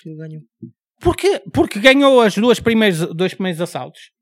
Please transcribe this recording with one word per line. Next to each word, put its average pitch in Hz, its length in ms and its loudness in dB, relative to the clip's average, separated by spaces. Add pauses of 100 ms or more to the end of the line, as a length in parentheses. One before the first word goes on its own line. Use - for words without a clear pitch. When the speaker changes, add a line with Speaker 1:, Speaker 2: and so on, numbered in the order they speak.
Speaker 1:
Neal 156 120 -16
ganhou? 156 240 -16 (580)
Speaker 2:
Porquê? 349 400 0 (100)
Porque 269 280 -2
ganhou 262 420 4
as 208 160 2
duas 226 220 2
primeiras, 220 400 0 (160)
dois 180 180 -4
primeiros 185 260 -6
assaltos. 156 520 -10 (100)